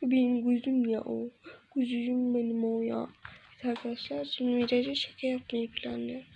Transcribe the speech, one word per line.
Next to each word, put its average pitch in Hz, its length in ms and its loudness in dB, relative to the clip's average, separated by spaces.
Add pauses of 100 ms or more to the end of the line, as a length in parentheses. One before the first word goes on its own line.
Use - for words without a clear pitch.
Benim 247 420 4
kuzum 247 440 2
ya 220 120 0
o. 226 280 -4 (420)
Kuzucuğum 247 640 0
benim 226 300 0
o 226 180 0
ya. 226 260 -2 (540)
Evet 240 140 0
arkadaşlar, 262 480 -6
şimdi 247 300 0
Miraç'a 247 400 2
şaka - 320 -6
yapmayı 247 440 -2
planlıyorum. 240 640 -6